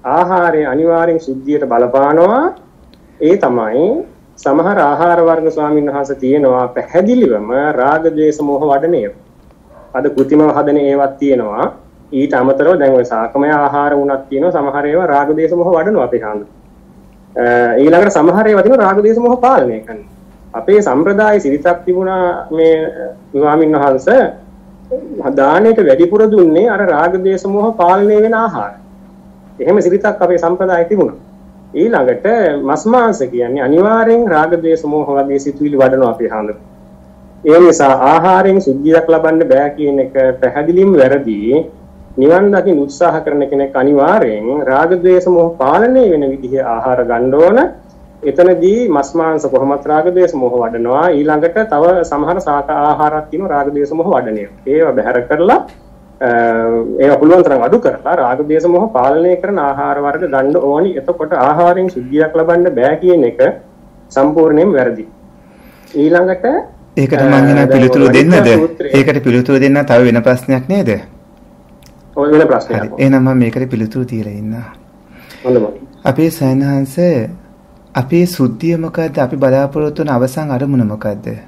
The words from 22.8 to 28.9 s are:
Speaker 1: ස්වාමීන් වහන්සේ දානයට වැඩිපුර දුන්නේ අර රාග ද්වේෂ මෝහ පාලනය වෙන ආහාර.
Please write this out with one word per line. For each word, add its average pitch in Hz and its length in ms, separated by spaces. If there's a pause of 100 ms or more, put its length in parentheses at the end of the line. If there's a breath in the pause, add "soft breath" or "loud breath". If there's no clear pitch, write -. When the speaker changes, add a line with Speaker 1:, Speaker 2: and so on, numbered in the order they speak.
Speaker 1:
ස්වාමීන් 151 460
වහන්සේ 143 480 (1040)
දානයට 165 500
වැඩිපුර 175 460
දුන්නේ 196 440
අර 202 120
රාග 175 340
ද්වේෂ 185 300
මෝහ 202 280
පාලනය 202 480
වෙන 226 120
ආහාර. 165 400 (800)